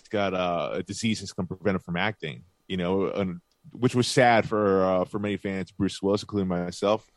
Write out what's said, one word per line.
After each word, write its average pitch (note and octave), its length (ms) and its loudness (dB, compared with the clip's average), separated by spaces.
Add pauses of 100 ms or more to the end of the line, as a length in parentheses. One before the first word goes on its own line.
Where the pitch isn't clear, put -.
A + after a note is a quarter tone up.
got, G2+ 260 0
uh, F2 420 -2
a F2+ 80 -4
disease G#2 360 -4
that's G2 140 -12
gonna F2+ 140 -6
prevent F#2+ 280 -2
him F2 60 -4
from F2 160 -6
acting, E2+ 460 -4 (260)
you F#2+ 80 -4
know, F2+ 300 0
and, F#2 340 -4 (320)
which B2 220 0
was B2 120 2
sad A#2+ 400 4
for, G2 380 4
uh, F#2 200 2
for G#2+ 140 -6
many G2+ 160 -2
fans, F#2+ 360 -6
Bruce - 300 -4
Willis, G2 220 2
including G2 240 -2
myself. F2+ 580 0 (120)